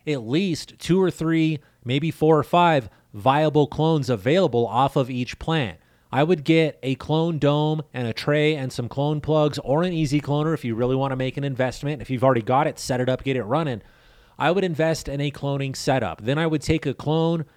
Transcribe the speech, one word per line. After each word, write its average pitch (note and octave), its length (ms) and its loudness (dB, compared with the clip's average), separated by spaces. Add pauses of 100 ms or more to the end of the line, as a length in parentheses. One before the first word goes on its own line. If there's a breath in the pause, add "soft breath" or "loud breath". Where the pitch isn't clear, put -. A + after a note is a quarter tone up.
at D3 160 -4
least D3+ 560 -4
two F#3 240 2
or F#3 80 2
three, D#3+ 500 0 (240 soft breath)
maybe C#3+ 280 -2
four D#3 260 4
or C#3+ 60 2
five E3 460 2 (240 soft breath)
viable C#3 520 4
clones D3+ 440 0
available A#2+ 580 2
off B2 280 2
of C3 140 0
each B2 300 -6
plant. C3+ 400 -4 (320 soft breath)
I C3 120 2
would D#3+ 200 0
get D#3+ 400 2
a C3 120 -2
clone D#3+ 440 -2
dome D3+ 420 2 (120)
and B2+ 140 -4
a A2 60 -2
tray D3+ 420 0
and C3 160 -6
some A#2+ 160 -6
clone D3 320 -2
plugs D3+ 400 0
or D3 240 0
an F3+ 100 -2
easy D3+ 280 0
cloner D3 320 -2
if D3 100 -6
you A#2 120 -2
really B2 200 0
wanna C3+ 200 -2
make C3 220 -4
an C#3 60 -6
investment. C3+ 580 -4
If - 80 -12
you've B2 140 -2
already B2+ 180 6
got C3 260 2
it, C#3 100 -6
set B2+ 240 -2
it B2+ 80 0
up, C3 140 -2
get C3+ 120 -2
it B2 80 -2
running. B2+ 380 -2 (560 soft breath)
I D3 140 2
would F#3+ 140 2
invest D#3+ 420 -2
in C#3 140 -6
a C#3+ 100 -2
cloning C#3 440 -6
setup. A#2 460 -2
Then B2 160 -2
I E3 80 0
would D#3 160 0
take D#3 240 -2
a C3+ 80 -2
clone D#3+ 520 0 (100 soft breath)